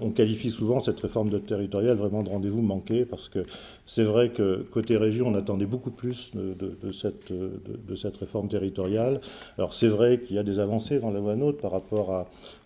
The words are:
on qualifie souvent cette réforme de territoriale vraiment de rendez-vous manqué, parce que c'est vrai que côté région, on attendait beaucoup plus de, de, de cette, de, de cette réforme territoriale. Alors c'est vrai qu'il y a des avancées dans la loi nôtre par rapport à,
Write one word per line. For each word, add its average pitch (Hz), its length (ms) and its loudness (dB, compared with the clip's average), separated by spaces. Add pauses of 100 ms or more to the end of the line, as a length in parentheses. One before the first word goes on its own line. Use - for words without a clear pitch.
on 110 80 0
qualifie 110 400 2
souvent 117 300 2
cette - 200 0
réforme 107 300 0
de 104 80 2
territoriale 104 580 0
vraiment 104 260 0
de 92 80 -4
rendez-vous 101 320 -2
manqué, 107 420 2
parce - 240 -12
que 98 120 -4 (460)
c'est - 180 2
vrai 110 260 4
que 98 400 2
côté 113 260 2
région, 110 320 2
on 107 60 2
attendait 101 320 0
beaucoup 123 240 -4
plus 123 440 -8
de, 95 200 -4
de, 92 280 -8
de 98 100 -6
cette, - 400 -6
de, 95 280 -6 (280)
de 98 60 -6
cette 95 220 -6
réforme 101 320 -4
territoriale. 101 720 0 (360)
Alors 95 160 -2
c'est 117 160 6
vrai 120 320 6
qu'il 98 160 -6
y - 20 2
a 104 40 0
des 101 160 0
avancées 110 400 2
dans 113 120 -2
la 101 100 0
loi 104 160 0
nôtre 143 220 2
par 98 120 -4
rapport 95 420 -2
à, 92 160 -2 (380)